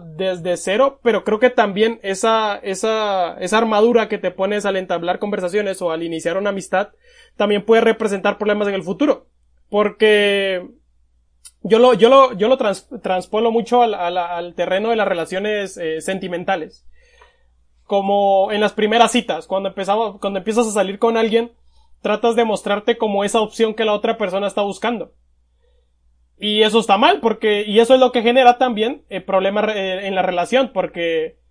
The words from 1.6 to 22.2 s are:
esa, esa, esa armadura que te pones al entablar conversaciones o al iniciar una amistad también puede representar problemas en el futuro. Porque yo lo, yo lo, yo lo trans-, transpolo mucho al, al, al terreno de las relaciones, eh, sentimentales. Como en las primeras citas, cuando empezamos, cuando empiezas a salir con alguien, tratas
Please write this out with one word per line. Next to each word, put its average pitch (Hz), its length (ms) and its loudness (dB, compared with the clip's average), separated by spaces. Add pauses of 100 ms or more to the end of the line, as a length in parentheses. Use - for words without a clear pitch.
esa, 208 540 -2
esa, 202 840 -4
esa 190 180 0
armadura 220 500 2
que 208 120 -6
te 180 120 -4
pones 196 340 -2
al 196 120 0
entablar 175 420 -4
conversaciones 196 640 -4
o 175 100 -2
al 165 120 -6
iniciar 165 340 -4
una 202 140 -2
amistad 196 380 -4 (460)
también 208 300 0
puede 226 160 6
representar 208 560 0
problemas 208 300 0
en 202 80 -2
el 190 80 -6
futuro. 202 440 -2 (400)
Porque 202 1000 0 (960)
yo 214 160 4
lo, 247 140 6
yo 220 160 6
lo, 262 240 6
yo 202 140 -2
lo 262 100 4
trans-, 214 320 -4 (120)
transpolo 208 500 -2
mucho 233 300 0
al, 226 140 2
al, 180 220 -4
al 175 360 -6
terreno 185 360 -2
de 226 80 0
las 202 100 0
relaciones, 196 720 -4
eh, 160 240 -6
sentimentales. 180 840 -6 (1000)
Como 196 640 2
en 208 100 0
las 208 120 0
primeras 220 380 2
citas, 185 360 -4
cuando 196 220 -4
empezamos, 202 500 -4
cuando 196 200 -4
empiezas 220 280 0
a 214 40 -6
salir 196 280 -2
con 233 180 2
alguien, 226 360 0 (480)
tratas 214 340 0